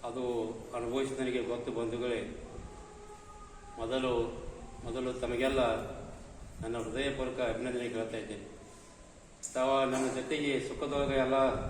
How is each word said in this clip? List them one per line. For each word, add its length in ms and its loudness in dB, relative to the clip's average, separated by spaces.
ಅದು 400 0
ಅನುಭವಿಸಿದವನಿಗೆ 680 0
ಗೊತ್ತು 280 -2
ಬಂಧುಗಳೇ. 760 -2
ಮೊದಲು, 640 2
ಮೊದಲು 300 -2
ತಮಗೆಲ್ಲ 720 2
ನನ್ನ 160 -4
ಹೃದಯಪೂರ್ವಕ 720 0
ಅಭಿನಂದನೆ 380 0
ಹೇಳ್ತಾ 300 -2
ಇದ್ದೇನೆ. 260 -6
ತಾವ 300 6
ನನ್ನ 320 4
ಜೊತೆಗೆ 520 2
ಸುಖದೊಳಗೆ 520 2
ಎಲ್ಲ 360 6